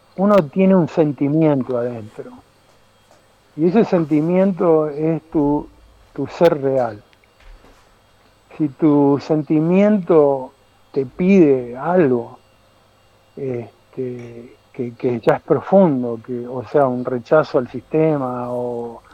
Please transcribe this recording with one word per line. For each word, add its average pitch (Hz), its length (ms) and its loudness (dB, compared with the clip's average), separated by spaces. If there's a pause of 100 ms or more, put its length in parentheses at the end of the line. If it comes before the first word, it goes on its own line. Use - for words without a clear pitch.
(180)
uno 202 180 2 (140)
tiene 190 260 2
un 165 140 2
sentimiento 147 880 0
adentro. 120 540 -10 (1200)
Y 151 140 0
ese 170 160 2
sentimiento 165 1040 0
es 156 320 -4 (100)
tu, 147 380 -2 (440)
tu 139 140 -6
ser 165 340 2
real. 123 400 -2 (1600)
Si 151 100 -2
tu 143 580 2
sentimiento 160 1300 2 (400)
te 135 140 -2
pide 139 720 2
algo, 131 600 0 (1000)
este, 123 1160 -12 (180)
que, 120 220 -8
que 123 260 -2
ya 151 140 2
es - 80 -6
profundo, 131 840 2
que, 120 200 -8
o 123 220 -10
sea, 143 200 2
un 123 180 -4
rechazo 131 520 0
al 123 120 -2
sistema, 131 840 -4
o, 120 500 -8 (120)